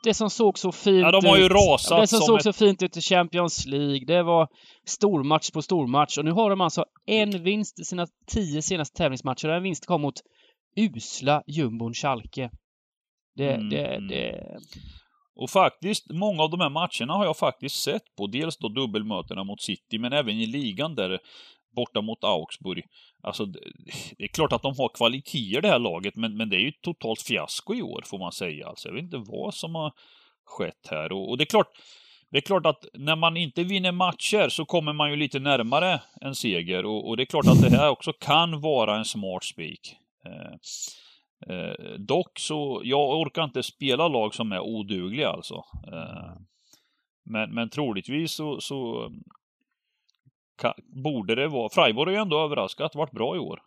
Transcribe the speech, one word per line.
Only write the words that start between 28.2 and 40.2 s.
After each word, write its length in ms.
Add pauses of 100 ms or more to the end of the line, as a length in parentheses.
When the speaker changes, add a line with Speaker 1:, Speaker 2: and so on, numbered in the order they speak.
Speaker 2:
säga. 360
Alltså, 200
jag 60
vet 100
inte 220
vad 280
som 200
har 180 (520)
skett 460
här. 220
Och, 180
och 80
det 60
är 20
klart, 220 (600)
det 60
är 60
klart 240
att 180 (100)
när 220
man 200
inte 280
vinner 280
matcher 560
så 160
kommer 280
man 180
ju 60
lite 220
närmare 600 (200)
en 140
seger. 520
Och, 220
och 80
det 60
är 40
klart 200
att 160
det 140
här 140
också 300
kan 400
vara 380
en 60
smart 400
spik. 520 (300)